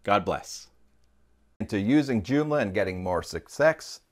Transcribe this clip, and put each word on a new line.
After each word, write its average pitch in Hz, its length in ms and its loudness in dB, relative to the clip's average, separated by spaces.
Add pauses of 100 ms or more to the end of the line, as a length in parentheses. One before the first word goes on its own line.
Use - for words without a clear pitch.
God 98 220 2
bless. - 440 -6 (880)
Into 104 200 -2
using 127 440 2
Joomla 147 400 0
and 95 100 -4
getting 92 300 -2
more 90 180 0
success. - 800 -2 (100)